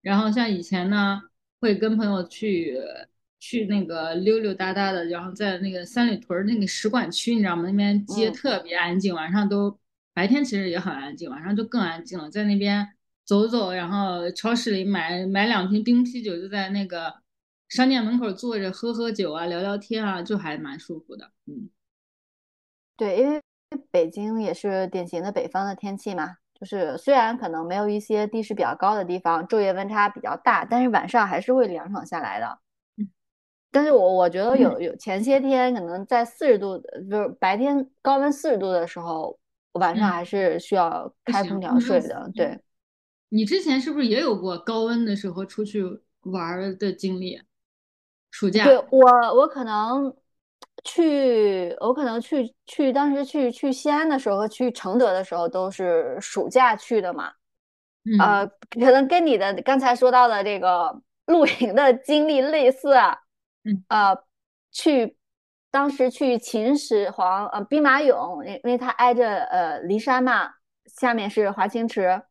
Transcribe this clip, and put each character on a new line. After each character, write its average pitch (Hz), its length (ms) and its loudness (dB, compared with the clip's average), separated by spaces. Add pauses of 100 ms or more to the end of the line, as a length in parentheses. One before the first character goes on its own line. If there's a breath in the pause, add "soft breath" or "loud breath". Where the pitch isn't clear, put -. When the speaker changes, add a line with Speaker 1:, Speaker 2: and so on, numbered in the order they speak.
Speaker 1:
然 196 180 2
后 220 120 0
像 233 180 0
以 180 120 -2
前 185 280 -4
呢， 202 320 0 (380)
会 214 160 2
跟 220 200 0
朋 220 120 0
友 190 160 -2
去， 170 540 -4 (640)
去 226 280 -6
那 196 180 0
个 165 300 -8
溜 214 240 2
溜 208 120 -2
达 190 220 -4
达 196 180 0
的， 175 140 -4
然 170 180 -6
后 185 80 -10
在 196 280 -4
那 190 120 -4
个 180 140 -10
三 240 220 0
里 202 100 0
屯 175 200 -6
儿 190 60 -2
那 220 160 0
个 196 60 0
使 - 240 -4
馆 220 220 0
区， 233 240 -2
你 214 60 2
知 196 60 2
道 175 80 -2
吗？ 170 120 -2
那 190 40 -2
边 202 360 2
街 220 240 -2
特 226 280 -4
别 170 160 -8
安 175 240 0
静， 190 140 -2
Speaker 2:
嗯。 - 20 -4
Speaker 1:
晚 160 160 -6
上 202 160 2
都， 202 320 -2 (320)
白 180 140 0
天 277 180 2
其 214 140 -4
实 190 140 -4
也 175 80 -4
很 185 120 -6
安 139 240 -10
静， 160 140 -14
晚 143 140 -14
上 202 120 -2
就 220 80 -2
更 226 160 -4
安 165 240 -4
静 180 140 -12
了， 151 140 -12
在 208 140 -4
那 202 100 2
边 202 320 0 (360)
走 202 220 4
走， 220 260 -2
然 175 160 -4
后 185 440 -2
超 226 240 -2
市 240 160 -2
里 190 120 0
买， 180 440 -2
买 196 180 2
两 196 240 0
瓶 214 140 2
冰 240 200 4
啤 247 200 -6
酒， 190 180 -6
就 190 80 -12
在 196 200 -6
那 202 180 -4
个 165 260 -8 (560)
商 254 180 2
店 254 160 2
门 240 160 0
口 214 140 -4
坐 226 260 -6
着 190 100 -4
喝 233 240 -6
喝 226 160 -4
酒 196 220 -4
啊， 165 140 -8
聊 175 160 -4
聊 202 160 -4
天 220 280 -6
啊， 185 160 -4
就 202 160 -4
还 156 200 -8
蛮 147 200 -12
舒 165 220 -14
服 - 160 -20
的。 - 160 -20 (140)
嗯。 147 240 -16 (1300)
Speaker 2:
对， 202 200 -2
因 269 140 4
为 302 100 -4 (480)
北 165 200 0
京 220 320 -6
也 180 120 -4
是 190 340 -4
典 180 200 -8
型 170 160 -8
的 202 80 -6
北 170 160 -6
方 190 180 -4
的 196 80 -6
天 196 240 -10
气 202 160 -8
嘛， 180 220 -8 (240)
就 196 60 -14
是 196 320 -4
虽 277 160 0
然 233 240 2
可 226 100 -8
能 165 180 -6
没 180 120 -4
有 208 100 -2
一 208 100 -2
些 208 300 -2
地 220 160 -6
势 214 100 -8
比 208 80 -4
较 - 140 -2
高 196 180 2
的 196 120 -2
地 180 120 -4
方 170 300 -2
昼 220 140 0
夜 196 100 2
温 196 160 -4
差 208 220 0
比 - 100 -10
较 - 160 -6
大， 214 300 2
但 240 180 0
是 254 60 2
晚 196 180 0
上 220 180 4
还 180 140 -2
是 247 140 0
会 254 140 4
凉 170 220 -8
爽 202 160 -8
下 170 140 -8
来 107 220 -6
的。 - 180 -8 (380)
Speaker 1:
嗯。 208 120 -8 (600)
Speaker 2:
但 285 140 0
是 302 80 0
我， 185 220 4
我 180 140 2
觉 180 140 -4
得 254 140 0
有， - 200 2
Speaker 1:
嗯。 175 60 -6
Speaker 2:
有 - 140 -6
前 196 260 -6
些 269 160 2
天 254 340 0
可 226 60 -6
能 180 260 -10
在 240 200 0
四 302 200 -10
十 226 140 4
度， 190 180 -6 (320)
就 208 120 -2
是 190 80 -4 (100)
白 190 160 0
天 269 340 -2 (120)
高 277 160 2
温 285 120 0
四 294 200 -4
十 233 80 2
度 190 120 -2
的 175 160 0
时 175 140 -14
候， 165 400 -8 (320)
晚 175 240 0
上 208 140 2
还 175 160 -4
是 185 340 0
需 - 160 -4
要 170 340 0 (140)
开 202 220 0
空 190 160 -6
调 240 180 2
睡 190 220 2
的， - 0 -
Speaker 1:
不 - 0 -
行， - 80 -8
不 - 40 -8
行， - 60 -10
不 - 60 -12
行。 185 80 -12
Speaker 2:
对。 165 260 -2 (680)
Speaker 1:
你 214 160 2
之 359 160 0
前 269 180 2
是 262 100 -4
不 285 80 -4
是 254 100 0
也 220 120 2
有 254 180 0
过 180 200 -6
高 226 260 -4
温 233 220 0
的 202 100 -2
时 196 160 -6
候 190 140 -8
出 214 180 -8
去 208 180 -4 (420)
玩 185 200 -6
儿 185 320 -6
的 196 160 -4
经 185 300 -6
历？ 185 200 -10 (920)
暑 202 160 0
假。 208 140 2
Speaker 2:
对， 262 140 10 (120)
我， 254 200 10 (260)
我 277 100 8
可 285 200 -6
能 240 500 -2 (680)
去， 233 960 2
我 240 120 0
可 285 120 -2
能 233 160 -2
去， 247 340 -4 (100)
去， 269 280 0
当 285 200 2
时 277 120 -2
去， 269 260 0
去 269 220 -2
西 294 180 -4
安 311 160 2
的 285 100 2
时 269 120 -2
候 196 80 0
和 214 100 -2
去 240 240 -2
承 196 260 -4
德 233 140 4
的 185 100 0
时 185 140 -8
候 170 140 -2
都 185 200 -4
是 170 520 0
暑 - 260 -4
假 247 260 4
去 208 280 -2
的 180 120 -6
嘛。 90 200 -10 (720)
Speaker 1:
嗯。 220 160 2
Speaker 2:
呃， 202 260 4 (220)
可 240 200 4
能 269 160 8
跟 349 200 4
你 262 120 4
的 196 160 0 (100)
刚 269 140 2
才 254 160 2
说 254 160 4
到 247 200 8
的 208 160 0
这 202 160 -2
个 175 400 0 (240)
露 320 200 6
营 220 300 0
的 269 180 6
经 294 320 2
历 294 140 4
类 277 320 4
似 277 220 2
啊。 214 240 6 (480)
Speaker 1:
嗯。 196 240 -2
Speaker 2:
呃， 202 280 4 (540)
去， 262 460 2 (520)
当 285 200 0
时 254 200 0
去 247 280 0
秦 233 400 0
始 202 340 0
皇， 190 360 0
呃， 202 180 -6
兵 294 180 2
马 277 160 6
俑， 247 460 0
因 202 180 -12
为 247 140 0
它 247 140 -4
挨 247 220 4
着， 214 300 2
呃， 165 400 -2
骊 196 160 0
山 254 240 2
嘛， 220 260 2 (360)
下 247 280 -2
面 208 160 -2
是 202 220 0
华 196 160 0
清 233 180 -4
池。 190 460 0